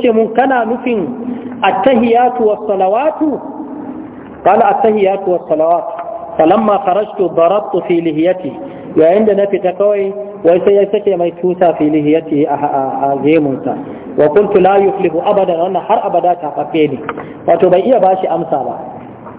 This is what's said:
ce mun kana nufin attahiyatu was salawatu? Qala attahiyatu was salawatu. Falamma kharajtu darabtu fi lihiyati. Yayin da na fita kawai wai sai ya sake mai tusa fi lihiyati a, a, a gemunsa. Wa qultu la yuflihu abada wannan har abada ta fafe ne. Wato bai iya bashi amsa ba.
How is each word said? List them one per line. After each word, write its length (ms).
ce 120
mun 220
kana 300
nufin 380
attahiyatu 840
was 120
salawatu? 720
Qala 260
attahiyatu 560
was 240
salawatu. 420
Falamma 480
kharajtu 480
darabtu 540
fi 120
lihiyati. 520
Yayin 320
da 80
na 120
fita 280
kawai 400
wai 200
sai 100
ya 160
sake 260
mai 160
tusa 320
fi 160
lihiyati 560
a, 80
a, 280
a 160
gemunsa. 560
Wa 140
qultu 320
la 160
yuflihu 420
abada 380
wannan 240
har 240
abada 320
ta 160
fafe 340
ne. 100
Wato 220
bai 140
iya 160
bashi 280
amsa 360
ba. 140